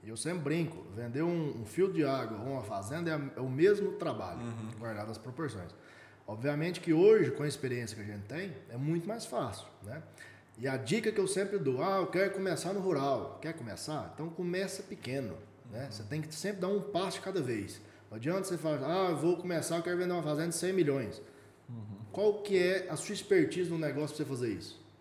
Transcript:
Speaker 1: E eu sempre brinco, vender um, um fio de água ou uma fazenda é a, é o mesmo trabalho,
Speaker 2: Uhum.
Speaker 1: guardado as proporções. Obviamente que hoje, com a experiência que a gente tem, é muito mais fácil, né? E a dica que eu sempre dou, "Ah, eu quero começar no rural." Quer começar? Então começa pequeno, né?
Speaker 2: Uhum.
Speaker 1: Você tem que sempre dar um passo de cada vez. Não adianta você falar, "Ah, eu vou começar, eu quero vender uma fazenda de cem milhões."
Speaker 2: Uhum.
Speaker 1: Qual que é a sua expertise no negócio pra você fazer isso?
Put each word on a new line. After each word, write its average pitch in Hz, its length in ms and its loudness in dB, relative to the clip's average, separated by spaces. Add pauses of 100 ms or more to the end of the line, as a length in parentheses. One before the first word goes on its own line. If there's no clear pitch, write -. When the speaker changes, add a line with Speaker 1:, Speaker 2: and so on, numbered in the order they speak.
Speaker 1:
E 104 60 -12
eu 113 80 -8
sempre 170 220 -2
brinco, 156 440 0 (120)
vender 120 280 -4
um, 165 380 0
um 107 40 -6
fio 185 280 2
de 160 100 4
água 123 360 0
ou 131 140 -4
uma 127 100 -4
fazenda 110 480 -2
é - 20 0
a, 147 80 0 (160)
é - 20 -8
o 131 100 -2
mesmo 185 440 6
trabalho, 117 460 -4
Speaker 2:
Uhum. 113 300 -6 (100)
Speaker 1:
guardado 110 320 -6
as 110 80 -8
proporções. 120 500 -6 (580)
Obviamente 147 520 -2
que 170 120 0
hoje, 180 400 10
com - 120 -2
a 147 40 0
experiência 123 480 -2
que 110 60 -10
a 104 40 -8
gente 104 180 -6
tem, 170 280 -6 (180)
é 120 80 -8
muito 160 300 0
mais 226 200 -6
fácil, 123 400 -4 (160)
né? 123 180 -8 (560)
E 120 100 -4
a 135 100 0
dica 202 340 0
que 196 80 0
eu 185 80 2
sempre 196 320 0
dou, 135 240 2
"Ah, 196 140 2
eu 175 100 2
quero 190 260 2
começar 190 400 -2
no 202 60 0
rural." 139 640 0
Quer 160 120 -6
começar? 120 600 -6
Então 160 160 -8
começa 180 540 -4
pequeno, 127 520 -6 (340)
né? 113 160 -8
Speaker 2:
Uhum. 135 60 -12
Speaker 1:
Você 104 120 -10
tem 147 180 -4
que 156 120 -8
sempre 196 280 -4
dar 185 80 0
um 202 120 2
passo 180 360 -2
de - 80 -10
cada 190 160 0
vez. 110 400 -4 (280)
Não 110 60 -12
adianta 165 300 0
você 175 120 -2
falar, 151 280 0
"Ah, 180 260 2
eu 156 60 2
vou 165 200 4
começar, 170 400 -2
eu 170 60 0
quero 175 140 0
vender 175 160 2
uma 175 100 0
fazenda 151 260 2
de 170 60 -2
cem 180 160 0
milhões." 139 500 2 (460)
Speaker 2:
Uhum. 104 300 -10 (140)
Speaker 1:
Qual 208 300 4
que 196 160 2
é 180 320 4
a 156 60 -2
sua - 180 -4
expertise 180 560 4
no 170 80 0
negócio 147 380 0
pra 151 100 -2
você - 120 -8
fazer 120 160 2
isso? - 320 -10 (160)